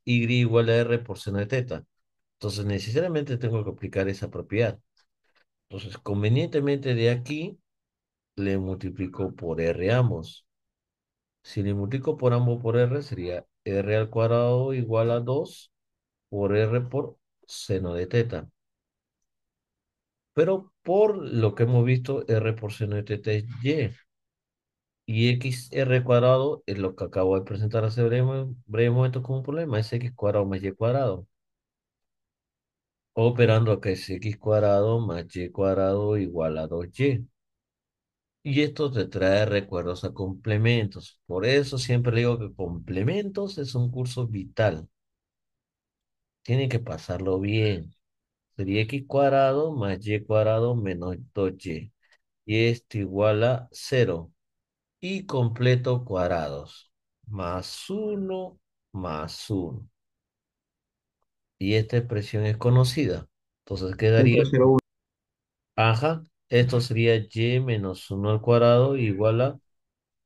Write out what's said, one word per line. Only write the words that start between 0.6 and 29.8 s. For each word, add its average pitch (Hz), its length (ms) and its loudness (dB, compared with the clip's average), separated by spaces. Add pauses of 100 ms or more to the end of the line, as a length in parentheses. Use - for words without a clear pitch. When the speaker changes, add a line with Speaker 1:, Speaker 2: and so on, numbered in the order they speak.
Speaker 1:
a 117 60 6
R 117 240 2
por 104 180 -10
seno 101 200 -4
de 101 80 -2
teta. 120 380 -4 (500)
Entonces, 104 320 -6
necesariamente 135 720 -2
tengo 113 260 -2
que 95 60 -8
aplicar 95 380 -4
esa 95 220 -6
propiedad. 101 480 -2 (920)
Entonces, 101 280 -14
convenientemente 139 960 0
de 117 160 2
aquí, 147 500 -6 (760)
le 98 220 -2
multiplico 95 760 -6
por 82 260 -6
R 85 320 0
ambos. 107 540 -2 (960)
Si - 200 -8
le 101 120 -2
multiplico 131 440 -4
por 123 160 2
ambos 120 280 2
por 113 140 0
R, 123 260 2
sería 90 440 -8 (180)
R 101 320 0
al 110 140 0
cuadrado 120 640 2
igual 113 360 0
a 117 100 0
dos 131 520 -4 (580)
por 101 260 0
R 110 260 2
por 135 360 -6 (300)
seno 92 460 -4
de 87 140 -2
teta. 117 400 -2 (1900)
Pero 185 380 0 (100)
por 208 340 4
lo 117 400 0
que 120 80 2
hemos 120 200 4
visto, 127 440 0
R 110 240 2
por 107 200 -6
seno 104 240 -4
de 104 60 -4
teta 104 300 -4
es 107 120 0 (200)
Y. 139 260 0 (1120)
Y 113 260 2
X 123 420 -4
R 127 320 2
cuadrado 127 600 4
es 98 120 -6
lo 95 160 -2
que - 100 -8
acabo 92 320 0
de 95 80 -2
presentar 107 400 -2
hace 113 200 0
breve, 131 420 0 (200)
breve 113 240 2
momento 127 320 2
como 131 160 -4
un 127 60 -8
problema, 143 360 -2